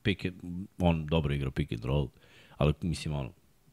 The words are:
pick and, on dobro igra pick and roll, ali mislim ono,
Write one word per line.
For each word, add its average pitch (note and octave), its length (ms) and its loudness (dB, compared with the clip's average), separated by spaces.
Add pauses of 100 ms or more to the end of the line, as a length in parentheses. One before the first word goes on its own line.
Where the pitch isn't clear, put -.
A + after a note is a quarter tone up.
pick G2 220 -2
and, F2+ 100 -4 (440)
on E2 280 4
dobro D2+ 280 2
igra C#2 160 -2
pick C#2+ 220 -2
and A1+ 120 -8
roll, C2+ 240 2 (480)
ali D2 260 4
mislim D#2+ 320 -2
ono, C2+ 180 -6 (400)